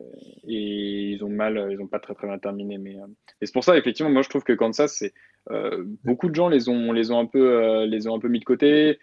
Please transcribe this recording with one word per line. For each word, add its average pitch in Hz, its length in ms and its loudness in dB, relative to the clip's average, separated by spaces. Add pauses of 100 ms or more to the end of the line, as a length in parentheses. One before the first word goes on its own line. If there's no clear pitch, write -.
(480)
et 101 640 -4
ils 101 100 -8
ont 104 60 -6
mal, 104 420 -2
ils 98 100 -8
ont 98 60 -10
pas 104 140 -6
très, - 140 -14
très - 120 -10
bien 98 120 -8
terminé, 101 400 -8
mais, 98 180 -14
euh, 98 100 -18 (340)
et 107 60 -6
c'est - 60 -14
pour 127 100 0
ça, 175 140 6
effectivement, 147 340 0
moi, 135 120 4
je - 80 -4
trouve 139 120 -4
que 120 120 2
Kansas, 117 380 0
c'est, 101 200 -8 (380)
euh, 107 340 -4 (180)
beaucoup 127 260 -2
de 156 60 -4
gens 175 140 2
les 127 200 2
ont, 117 240 0
les 117 180 0
ont 120 100 2
un 120 60 0
peu, 123 360 4
euh, 110 240 2
les 110 220 -2
ont 113 80 -2
un - 20 -4
peu 120 100 -4
mis 117 120 0
de - 40 -20
côté. 147 580 4